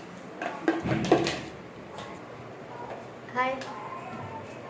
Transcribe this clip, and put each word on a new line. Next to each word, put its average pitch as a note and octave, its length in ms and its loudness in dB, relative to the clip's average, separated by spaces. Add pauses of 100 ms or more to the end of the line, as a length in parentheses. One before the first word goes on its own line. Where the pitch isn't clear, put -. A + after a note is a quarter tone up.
(3250)
હાય. C4 220 4 (1120)